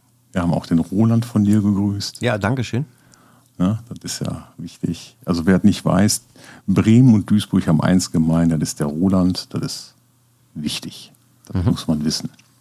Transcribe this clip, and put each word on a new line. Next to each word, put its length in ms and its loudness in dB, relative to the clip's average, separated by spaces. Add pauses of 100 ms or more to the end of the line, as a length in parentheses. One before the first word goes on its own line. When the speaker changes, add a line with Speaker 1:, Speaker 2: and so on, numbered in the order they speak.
(340)
Speaker 1:
Wir 80 -2
haben 120 0
auch 120 -4
den 140 2
Roland 460 2
von 200 0
dir 160 4
gegrüßt. 600 -2
Speaker 2:
Ja, 160 -2
danke 280 -2
schön. 200 -4 (720)
Speaker 1:
Ja, 300 0
das 160 -14
ist 160 -10
ja 380 -10
wichtig. 680 -10
Also 220 -2
wer 100 4
das 80 0
nicht 220 2
weiß, 380 0 (440)
Bremen 460 6
und 180 0
Duisburg 360 0
haben 120 2
eins 320 0
gemein, 380 2
das 100 0
ist 220 -6
der 60 -2
Roland, 640 0
das 80 -6
ist 320 -10 (640)
wichtig. 580 -10 (320)
Das 180 -4
Speaker 2:
Mhm. 80 2
Speaker 1:
muss 160 -4
man 160 -2
wissen. 260 -4 (320)